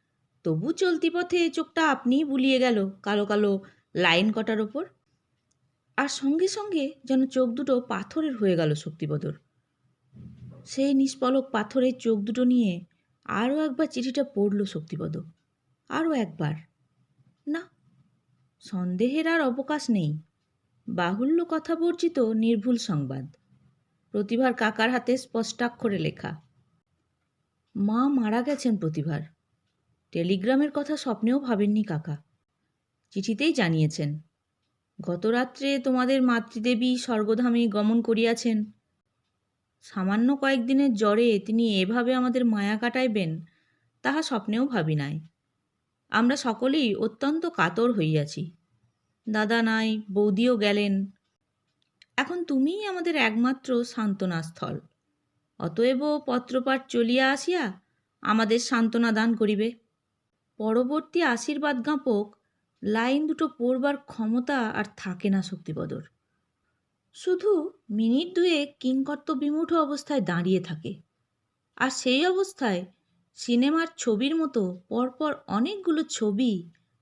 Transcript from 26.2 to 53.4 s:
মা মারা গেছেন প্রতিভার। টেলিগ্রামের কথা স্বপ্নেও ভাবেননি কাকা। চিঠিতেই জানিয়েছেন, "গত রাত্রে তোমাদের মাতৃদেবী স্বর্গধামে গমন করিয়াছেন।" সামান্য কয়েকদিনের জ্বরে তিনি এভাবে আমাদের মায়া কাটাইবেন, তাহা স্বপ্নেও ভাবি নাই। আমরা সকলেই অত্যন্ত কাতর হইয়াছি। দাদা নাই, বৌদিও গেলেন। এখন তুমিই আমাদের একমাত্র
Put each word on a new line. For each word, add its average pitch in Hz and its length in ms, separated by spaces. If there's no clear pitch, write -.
মা 220 320
মারা 240 340
গেছেন 262 360
প্রতিভার। 156 440
টেলিগ্রামের 202 600
কথা 294 260
স্বপ্নেও 240 420
ভাবেননি 208 440
কাকা। 156 340
চিঠিতেই 233 440
জানিয়েছেন, 156 640
"গত 175 240
রাত্রে 254 540
তোমাদের 254 420
মাতৃদেবী 247 760
স্বর্গধামে 233 720
গমন 214 340
করিয়াছেন।" 226 680
সামান্য 214 540
কয়েকদিনের 269 580
জ্বরে 214 460
তিনি 220 420
এভাবে 233 320
আমাদের 254 320
মায়া 214 320
কাটাইবেন, 214 680
তাহা 285 200
স্বপ্নেও 240 460
ভাবি 160 280
নাই। 147 240
আমরা 240 260
সকলেই 254 600
অত্যন্ত 285 500
কাতর 226 480
হইয়াছি। 156 580
দাদা 214 320
নাই, 220 400
বৌদিও 208 460
গেলেন। 202 540
এখন 339 260
তুমিই 320 420
আমাদের 349 300
একমাত্র 240 680